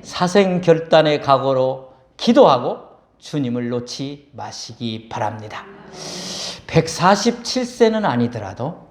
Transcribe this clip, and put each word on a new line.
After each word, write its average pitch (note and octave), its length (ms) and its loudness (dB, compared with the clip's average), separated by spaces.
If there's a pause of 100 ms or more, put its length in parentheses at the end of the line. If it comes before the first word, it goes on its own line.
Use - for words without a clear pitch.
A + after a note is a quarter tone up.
사생결단의 E3+ 1200 2
각오로 C3 680 0 (240)
기도하고 F#3+ 720 4 (320)
주님을 A#2+ 520 -6
놓지 C3+ 600 -8
마시기 A2 760 -12
바랍니다. G#2+ 560 -8 (1040)
백사십칠 G#3 960 0
세는 A3 400 0
아니더라도 A#2+ 880 -4